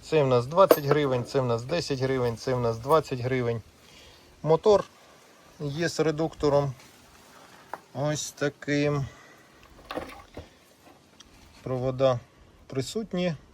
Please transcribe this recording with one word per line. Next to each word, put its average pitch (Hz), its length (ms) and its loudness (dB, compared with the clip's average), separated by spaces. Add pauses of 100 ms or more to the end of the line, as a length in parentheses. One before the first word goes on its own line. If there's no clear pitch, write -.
Це 156 220 2
в 135 40 2
нас 123 180 2
двадцять 160 400 4
гривень, 139 400 0
це - 140 -2
в 131 60 0
нас 117 180 0
десять 143 380 -4
гривень, 123 360 -2
це 131 160 -4
в 123 60 -2
нас 117 180 -2
двадцять 139 420 0
гривень. 120 420 -2 (800)
Мотор 165 400 4 (760)
є 151 300 -4
з - 100 -6
редуктором. 147 760 0 (1200)
Ось 147 380 -4
таким. 147 760 -2 (2500)
Провода 127 560 0 (480)
присутні 180 680 -4 (180)